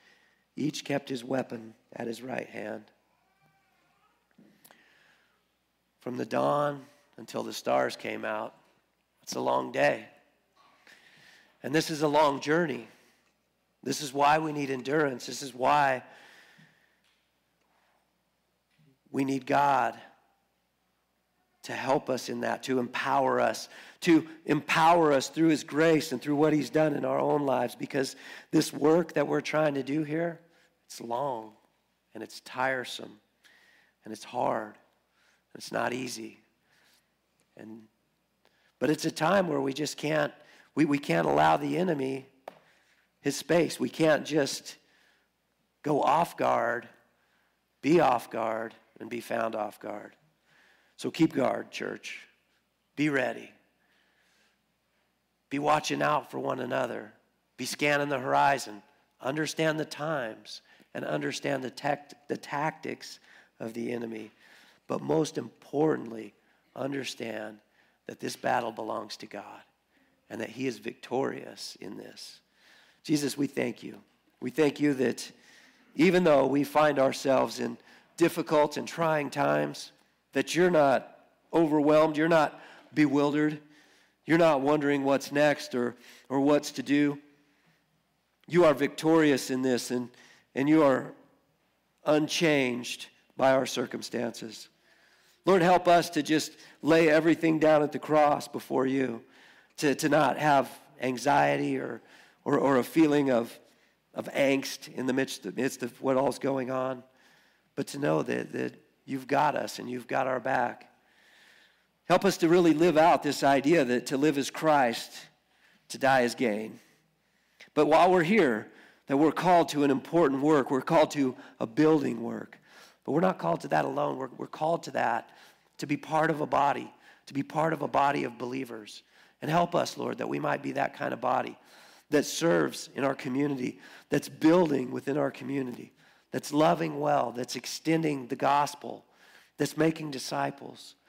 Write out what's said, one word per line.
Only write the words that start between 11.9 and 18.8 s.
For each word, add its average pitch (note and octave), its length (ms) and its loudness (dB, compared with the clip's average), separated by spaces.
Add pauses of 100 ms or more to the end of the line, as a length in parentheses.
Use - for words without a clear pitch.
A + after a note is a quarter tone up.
is D3+ 120 -4
a D#3 60 2
long C#3+ 320 4
journey. C#3+ 480 -2 (960)
This C3+ 160 -4
is C#3 120 -10
why C#3+ 260 2
we D#3+ 140 -4
need C#3+ 180 -6
endurance. C3 560 -2
This B2+ 160 -10
is B2+ 120 -14
why C3 480 2 (3000)